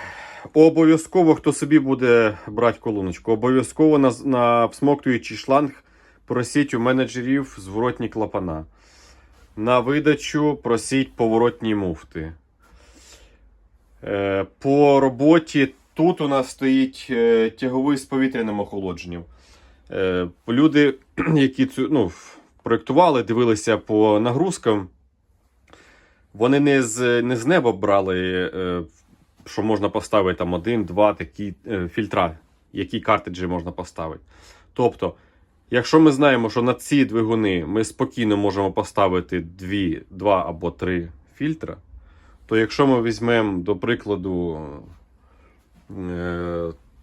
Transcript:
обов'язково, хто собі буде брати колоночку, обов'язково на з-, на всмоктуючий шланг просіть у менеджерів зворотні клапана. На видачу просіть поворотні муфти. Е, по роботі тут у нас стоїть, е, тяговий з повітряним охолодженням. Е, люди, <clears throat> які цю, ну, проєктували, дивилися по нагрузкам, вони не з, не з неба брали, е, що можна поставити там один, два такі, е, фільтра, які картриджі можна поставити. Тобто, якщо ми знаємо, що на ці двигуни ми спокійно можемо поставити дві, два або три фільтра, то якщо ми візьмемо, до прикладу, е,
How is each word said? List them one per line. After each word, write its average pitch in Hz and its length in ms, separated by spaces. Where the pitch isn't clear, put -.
обов'язково, 160 800
хто 147 180
собі 151 260
буде 120 680
брати 113 320
колоночку, 101 540
обов'язково 131 640
на 135 120
з-, 113 140
на 120 420
всмоктуючий 131 720
шланг 139 480
просіть 131 500
у 117 60
менеджерів 127 800
зворотні 110 500
клапана. 95 560
На 120 240
видачу 147 840
просіть 127 500
поворотні 113 640
муфти. 82 580
Е, 98 420
по 139 420
роботі 135 760
тут 175 260
у 151 80
нас 135 220
стоїть, 131 600
е, 117 400
тяговий 131 460
з 135 80
повітряним 127 560
охолодженням. 90 640
Е, 90 380
люди, 143 460
<clears throat> 147 180
які 131 320
цю, 131 240
ну, 110 220
проєктували, 135 560
дивилися 110 560
по 107 420
нагрузкам, 120 680
вони 127 260
не 143 220
з, 120 400
не 123 140
з 113 100
неба 156 260
брали, 95 840
е, 90 280
що - 180
можна 104 260
поставити 95 500
там 87 160
один, 104 300
два 98 300
такі, 98 400
е, 95 220
фільтра, 92 500
які 95 280
картриджі 92 460
можна 87 260
поставити. 82 480
Тобто, 160 420
якщо 123 300
ми 156 120
знаємо, 131 380
що 120 120
на 123 120
ці 139 300
двигуни 110 640
ми 107 180
спокійно 110 520
можемо 98 360
поставити 92 680
дві, 90 680
два 95 380
або 85 220
три 87 380
фільтра, 156 400
то 110 100
якщо 113 300
ми 127 160
візьмемо, 113 560
до 92 180
прикладу, 90 840
е, 87 720